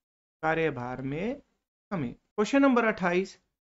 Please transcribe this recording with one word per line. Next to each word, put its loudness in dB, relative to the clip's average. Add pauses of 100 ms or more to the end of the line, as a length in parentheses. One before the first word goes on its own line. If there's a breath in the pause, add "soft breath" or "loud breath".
(420)
कार्यभार -2
में -4 (560)
कमी। -4
क्वेश्चन 0
नंबर 6
अट्ठाईस, -2 (320)